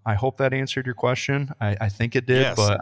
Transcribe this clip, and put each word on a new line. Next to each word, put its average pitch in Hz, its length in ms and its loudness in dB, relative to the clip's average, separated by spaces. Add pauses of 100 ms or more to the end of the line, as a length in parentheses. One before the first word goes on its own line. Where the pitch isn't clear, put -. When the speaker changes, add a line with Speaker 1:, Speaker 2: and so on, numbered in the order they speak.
Speaker 1:
I 110 80 2
hope 127 240 -2
that 135 160 2
answered 135 320 -4
your 123 80 -4
question. 131 560 -2 (100)
I, 104 220 0
I 110 80 0
think 117 260 -2
it 123 80 0
did, 127 140 4
Speaker 2:
Yes, 131 180 2
Speaker 1:
but 104 260 2